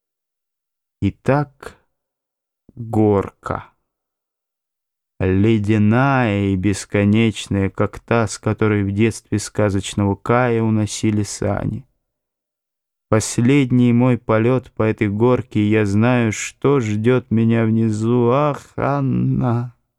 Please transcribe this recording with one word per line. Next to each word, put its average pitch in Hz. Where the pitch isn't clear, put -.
Итак, -
горка. 107
Ледяная 104
и 98
бесконечная, 101
как -
та, 117
с -
которой 107
в 98
детстве 107
сказочного 101
Кая 120
уносили 107
сани. 101
Последний 123
мой 120
полёт 117
по -
этой 110
горке, 110
и 104
я 107
знаю, 113
что -
ждёт 110
меня 113
внизу. 113
Ах, 143
Анна, 127